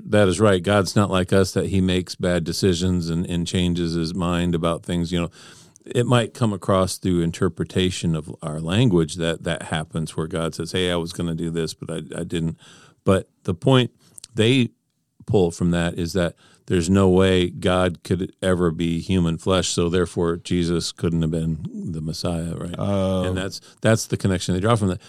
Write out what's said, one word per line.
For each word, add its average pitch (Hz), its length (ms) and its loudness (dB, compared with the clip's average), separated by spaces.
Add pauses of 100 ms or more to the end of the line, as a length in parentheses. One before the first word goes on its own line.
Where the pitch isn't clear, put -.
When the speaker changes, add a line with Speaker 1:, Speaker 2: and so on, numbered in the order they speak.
Speaker 1:
that 104 240 4
is 85 100 0
right. 98 240 4
God's 98 320 2
not 101 160 2
like 92 220 2
us 95 200 4
that 92 140 0
he 95 140 2
makes 92 340 0
bad 90 300 0
decisions 87 680 0
and, 85 160 -2
and 85 200 -2
changes 87 480 0
his 82 200 -2
mind 87 400 0
about 85 300 -2
things. 87 260 -2
You 87 120 0
know, 82 80 -4 (540)
it 123 220 -2
might 120 280 0
come 113 180 0
across 95 460 0
through 90 240 2
interpretation 90 920 -2
of 76 180 -6 (100)
our 78 180 -8
language 87 560 2
that 82 260 -4
that 82 220 -4
happens 80 520 -6
where 80 120 -4
God 82 260 -4
says, 82 160 -8
"Hey, 90 220 0
I 87 40 0
was 85 160 -4
gonna 85 220 -4
do 85 160 -4
this, 82 240 -4
but - 160 -12
I, 82 300 -8
I 85 40 -6
didn't." 82 320 -4 (460)
But 95 260 2 (140)
the 92 120 -2
point 127 360 4 (440)
they 117 360 2 (560)
pull 92 240 2
from 87 220 0
that 85 260 0
is 85 160 -4
that 87 200 0 (320)
there's 87 240 0
no 98 180 6
way 92 400 4
God 92 540 0
could 92 400 -4
ever 90 280 2
be 85 300 -2
human 85 380 0
flesh, 92 300 0
so 85 200 0
therefore 87 480 0
Jesus 85 560 -2
couldn't 82 300 -2
have 80 80 0
been 80 340 -4 (280)
the 80 100 -8
Messiah, 82 520 -6
right? 87 240 -10
Speaker 2:
Oh. 95 440 0
Speaker 1:
And 92 120 -2
that's, 92 260 -6 (200)
that's 110 260 2
the - 120 -4
connection 92 360 0
they 90 60 0
draw 113 160 2
from 104 120 0
that. 90 200 -2